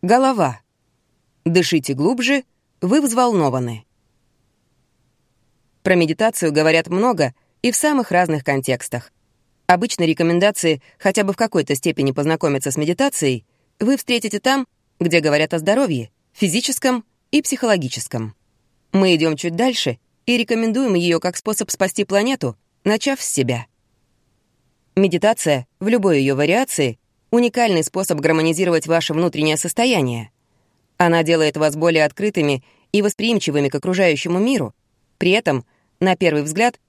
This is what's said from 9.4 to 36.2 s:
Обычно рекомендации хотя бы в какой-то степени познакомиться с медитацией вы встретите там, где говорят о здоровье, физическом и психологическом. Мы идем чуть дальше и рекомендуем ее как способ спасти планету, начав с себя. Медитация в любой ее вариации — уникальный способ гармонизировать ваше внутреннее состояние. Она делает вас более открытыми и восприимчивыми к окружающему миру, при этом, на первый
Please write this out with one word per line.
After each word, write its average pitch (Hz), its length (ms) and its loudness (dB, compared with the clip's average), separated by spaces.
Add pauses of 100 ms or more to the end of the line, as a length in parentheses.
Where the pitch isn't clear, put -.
Обычно 180 380 2
рекомендации 170 800 0 (160)
хотя 202 240 0
бы 196 100 -2
в - 20 -4
какой-то 170 380 0
степени 139 380 -2
познакомиться 147 580 -2
с 131 80 -6
медитацией 151 680 -2 (360)
вы 254 180 0
встретите 220 420 -4
там, 262 280 0 (320)
где 170 200 2
говорят 151 360 0
о - 20 -2
здоровье, 165 540 -2 (200)
физическом 247 720 -2 (280)
и 294 100 2
психологическом. 131 920 -4 (560)
Мы 190 240 4
идем 160 200 0
чуть 165 200 -6
дальше 220 420 -2 (300)
и 247 100 2
рекомендуем 226 560 0
ее 170 260 0
как 180 180 -6
способ - 340 -6
спасти 196 320 -2
планету, 202 520 0 (280)
начав 226 360 0
с - 60 -10
себя. 117 400 -2 (1300)
Медитация 175 680 0 (140)
в 190 80 -4
любой 196 320 2
ее 139 160 0
вариации — 147 640 -2 (320)
уникальный 233 500 2
способ 180 380 -4
гармонизировать 160 680 0
ваше 165 260 0
внутреннее 156 420 0
состояние. 156 760 -2 (680)
Она 170 260 4
делает 156 320 2
вас 151 220 0
более 160 260 2
открытыми 151 580 -2 (300)
и 208 100 2
восприимчивыми 196 680 0
к 135 60 -8
окружающему 175 640 0
миру, 208 380 -2 (420)
при 180 140 2
этом, 165 340 0 (360)
на 185 160 2
первый 151 260 0